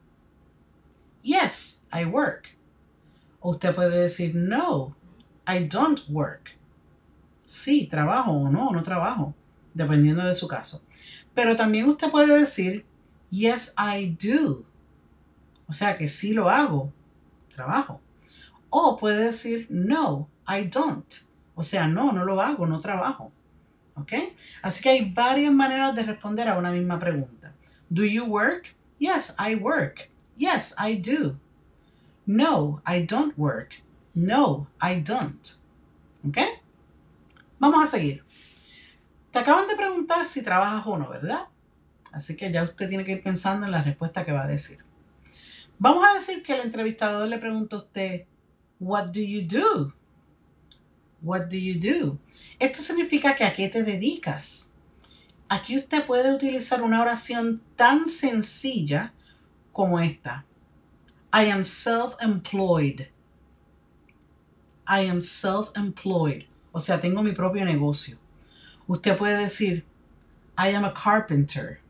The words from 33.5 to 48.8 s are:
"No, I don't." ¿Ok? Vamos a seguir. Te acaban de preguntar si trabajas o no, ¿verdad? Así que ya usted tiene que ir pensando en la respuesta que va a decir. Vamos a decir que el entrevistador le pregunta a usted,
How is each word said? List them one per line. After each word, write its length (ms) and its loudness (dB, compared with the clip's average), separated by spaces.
"No, 540 2
I 180 0
don't." 460 -4
¿Ok? 120 0
Vamos 240 6
a 20 4
seguir. 380 -2
Te 80 0
acaban 300 4
de 80 -2
preguntar 480 -2
si 180 -6
trabajas 440 0
o 120 -2
no, 100 -4
¿verdad? 360 -6
Así 260 -10
que 140 -6
ya 140 0
usted 240 -6
tiene 160 -4
que 80 -6
ir 100 -6
pensando 420 -2
en 60 -4
la 120 0
respuesta 420 -4
que 80 -6
va 100 -2
a 60 -4
decir. 300 -6
Vamos 260 6
a 100 8
decir 280 -4
que 140 -4
el 60 -4
entrevistador 640 -2
le 100 -6
pregunta 380 -6
a 20 -10
usted, 480 -8